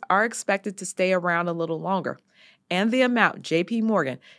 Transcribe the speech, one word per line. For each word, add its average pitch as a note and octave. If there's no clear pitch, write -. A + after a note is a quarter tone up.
are G3+
expected G3+
to -
stay F#3
around F3
a E3+
little D#3+
longer, F3+
and G3
the B3+
amount A#3+
J E3
P A3+
Morgan E3+